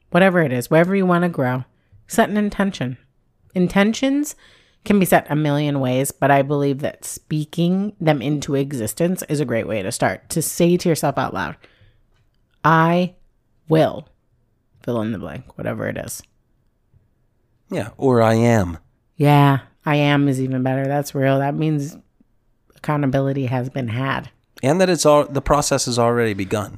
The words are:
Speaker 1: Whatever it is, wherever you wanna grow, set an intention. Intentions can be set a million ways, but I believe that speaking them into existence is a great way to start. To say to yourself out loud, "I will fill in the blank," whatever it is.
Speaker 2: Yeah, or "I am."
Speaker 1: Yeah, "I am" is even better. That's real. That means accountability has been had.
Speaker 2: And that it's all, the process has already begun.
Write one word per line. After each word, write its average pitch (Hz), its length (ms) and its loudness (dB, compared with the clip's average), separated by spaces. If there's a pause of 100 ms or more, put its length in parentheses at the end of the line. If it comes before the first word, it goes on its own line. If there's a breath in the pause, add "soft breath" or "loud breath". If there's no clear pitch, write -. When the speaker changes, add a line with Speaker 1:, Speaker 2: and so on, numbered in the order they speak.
(120)
Speaker 1:
Whatever 180 300 4
it 143 100 0
is, 123 180 -4
wherever 175 260 4
you 196 100 0
wanna 175 240 2
grow, 131 340 -2 (440)
set - 220 0
an 202 80 -4
intention. 190 600 -4 (580)
Intentions 226 800 0 (480 soft breath)
can 202 160 2
be 185 60 4
set 165 260 4
a 147 40 0
million 147 440 0
ways, 131 320 0
but - 180 0
I 139 120 6
believe 143 380 -2
that - 260 -8
speaking 170 960 -4
them 156 200 2
into 143 340 -4
existence 139 720 -2
is 147 100 -2
a 147 60 -2
great 117 220 -2
way 104 140 -4
to 92 120 -6
start. - 380 -4
To 165 100 -2
say 175 340 2
to 175 140 -2
yourself 151 280 -2
out 127 160 -4
loud, 90 220 -6 (1080 soft breath)
"I 170 500 2 (540)
will 156 400 2 (720)
fill 117 180 -4
in 110 120 -4
the 98 60 -6
blank," - 380 -14
whatever 110 300 -6
it - 100 -8
is. - 240 -12 (1500)
Speaker 2:
Yeah, 123 260 -6
or 123 240 2
"I 113 140 4
am." 113 420 2 (380)
Speaker 1:
Yeah, 143 440 4 (260)
"I 151 100 0
am" 143 320 2
is 131 140 0
even 131 220 -2
better. 131 220 -2
That's 143 300 -4
real. 135 240 2
That 143 160 -2
means 156 420 -2 (760)
accountability 139 720 -2
has 127 240 -4
been 131 180 -6
had. 131 420 -6 (320)
Speaker 2:
And 147 200 0
that 185 80 4
it's 170 160 0
all, 147 200 6
the 135 160 -6
process 143 440 0
has 120 120 -4
already 117 360 0
begun. 101 440 -6